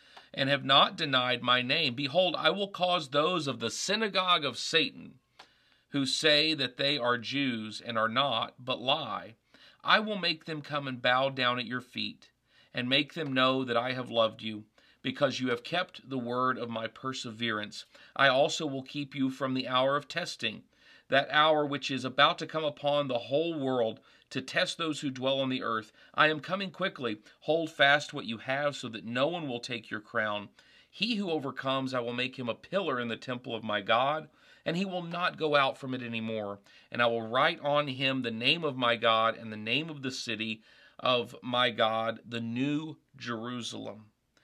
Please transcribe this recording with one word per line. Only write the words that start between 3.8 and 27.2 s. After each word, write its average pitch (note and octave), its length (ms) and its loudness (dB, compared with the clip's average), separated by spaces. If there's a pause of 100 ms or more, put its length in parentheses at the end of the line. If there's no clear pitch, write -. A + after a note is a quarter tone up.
of A#2+ 120 -4
Satan, - 580 -2 (760)
who C#3 160 -2
say D3+ 480 4
that C3+ 240 -4
they C#3+ 200 0
are A#2+ 200 2
Jews A2+ 680 -2
and A#2 120 -4
are A2 100 2
not, A#2+ 500 0
but B2+ 220 -6
lie, A#2 560 -4 (480)
I F#3 160 6
will G#3+ 180 -4
make E3+ 280 -2
them D#3 160 -6
come C#3+ 260 -6
and B2+ 140 -8
bow B2+ 280 4
down B2+ 300 0
at A#2+ 60 -4
your B2 160 -4
feet, - 480 -10 (440)
and B2 160 -4
make C#3+ 240 2
them D3 200 -4
know C3 320 4
that A#2+ 120 2
I B2+ 160 0
have B2 160 -6
loved A2+ 320 2
you, G#2+ 220 -8 (380)
because C3 380 0
you B2+ 100 0
have A#2 140 -2
kept F3 460 -6
the C3+ 80 -4
word B2 400 0
of A#2 120 -6
my A2+ 180 -4
perseverance. A2+ 1000 -6 (300)
I C3+ 120 6
also D3+ 380 4
will C3+ 180 -4
keep C#3+ 320 -8
you C3 140 0
from C3 240 -2
the B2+ 140 -2
hour C3 280 4
of D3 140 -4
testing, A#2+ 540 -6 (440)
that A2+ 240 4
hour D3+ 340 6
which C#3+ 240 -2
is C3 140 -4
about C#3 360 4
to D#3+ 60 -6
come D#3+ 200 -2
upon C#3+ 420 0
the B2 100 0
whole D#3 400 0
world, B2+ 440 2 (280)
to C3 120 -6
test E3+ 360 -2
those D#3 220 -2
who D3 100 -4
dwell C3 300 -2
on C3 80 0
the B2+ 160 -2
earth. A2 300 -4 (200)
I D3+ 140 6
am D#3 140 0
coming F#3+ 280 -4
quickly. C#3+ 500 -4 (220)